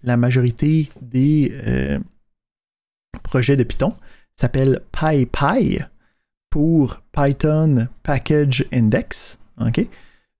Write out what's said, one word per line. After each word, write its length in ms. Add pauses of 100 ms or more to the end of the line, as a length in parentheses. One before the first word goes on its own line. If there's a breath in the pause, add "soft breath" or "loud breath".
la 140
majorité 720 (120)
des, 520 (120)
euh, 360 (1200)
projets 340
de 60
Python 320 (420 soft breath)
s'appelle 440 (100)
PyPy 880 (720)
pour 520 (100)
Python 760 (160)
Package 720
Index. 640 (220)
OK ? 260 (520 soft breath)